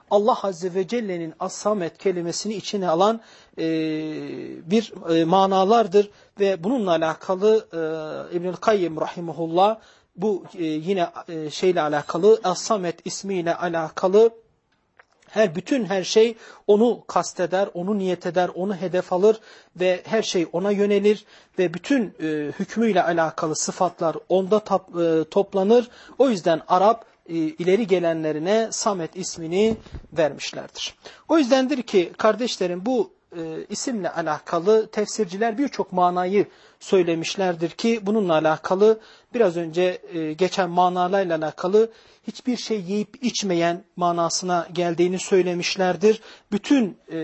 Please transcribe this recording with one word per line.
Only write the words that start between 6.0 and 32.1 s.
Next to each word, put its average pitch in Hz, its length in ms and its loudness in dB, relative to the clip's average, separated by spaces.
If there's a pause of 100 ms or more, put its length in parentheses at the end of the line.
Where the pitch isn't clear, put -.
Ve 190 240 0
bununla 208 280 -2
alakalı, 185 840 0
e, 156 640 -8
İbnül 175 180 -4
Kayyim 170 460 0
rahimahullah 170 800 0 (360)
bu, 185 280 -2 (140)
e, 175 60 -6
yine, 160 440 -2 (200)
e, 160 220 -10
şeyle 175 320 0
alakalı, 165 600 2
As-Samet 180 520 -2 (100)
ismiyle 175 500 -4
alakalı 180 760 2 (960)
her, 196 260 0
bütün 220 300 -2
her 185 180 -2
şey 226 320 4 (320)
onu 208 400 4
kasteder, 180 640 -2
onu 185 240 -4
niyet 185 280 -2
eder, 180 300 0
onu 190 200 -4
hedef 180 380 -4
alır 208 260 4 (360)
ve 180 300 0
her 214 180 0
şey 170 300 -2
ona 185 180 0
yönelir 202 540 2 (340)
ve 175 140 0
bütün, 208 460 -2
e, 160 60 -4 (340)
hükmüyle 202 440 2
alakalı 160 520 0
sıfatlar 170 600 -2 (140)
onda 190 300 2
tap-, 180 420 -2
e, 160 280 2
toplanır. 202 600 2 (280)
O 269 120 4
yüzden 170 380 0
Arap, 190 380 4 (240)
e, 170 40 -8
ileri 175 540 0
gelenlerine 170 840 0
Samet 185 440 -4
ismini 185 640 -2 (360)
vermişlerdir. - 800 -6 (340)
O 311 80 4
yüzdendir 262 440 2
ki 180 360 0